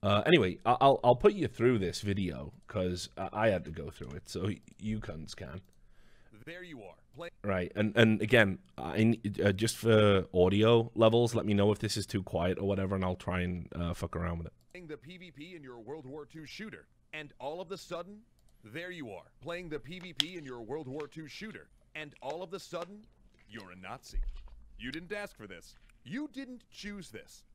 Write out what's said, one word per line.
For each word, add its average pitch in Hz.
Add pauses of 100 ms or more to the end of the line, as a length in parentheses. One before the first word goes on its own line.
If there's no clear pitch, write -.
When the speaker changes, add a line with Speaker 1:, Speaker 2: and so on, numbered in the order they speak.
Speaker 1:
uh, 101
anyway, 117
I, 123
I'll, 139
I'll 123
put 208
you 170
through 120
this 90
video, 87 (140)
'cause 90
I, 92
I 110
had 90
to 80
go 78
through -
it, 73
so 87
y-, 101 (180)
you 107
cunts -
can. 92 (840)
Speaker 2:
There 175
you 151
are. 87 (220)
Play 170 (140)
Speaker 1:
Right, 95
and, 107
and 110
again, 107 (180)
I 71
n-, 110 (260)
uh, 101
just 101
for 104
audio 107
levels, 117
let 107
me 104
know 101
if 104
this 107
is 101
too 95
quiet 90
or 98
whatever, 95
and 95
I'll 90
try 90
and, 90
uh, 85
fuck -
around 85
with 82
it. - (200)
Speaker 2:
Playing 175
the 147
P 151
V 175
P 151
in 156
your 123
World 127
War 147
Two 160
shooter, 160 (260)
and 156
all 151
of 180
the 185
sudden, 180 (440)
there 156
you 156
are, 87 (100)
playing 170
the 147
P 175
V 175
P 180
in 160
your 123
World 127
War 143
Two 156
shooter, 110 (260)
and 156
all 151
of 175
the 190
sudden, 190 (420)
you're 104
a 90
Nazi. 107 (580)
You 120
didn't 165
ask 208
for 107
this. 90 (280)
You 262
didn't 254
choose 202
this. - (100)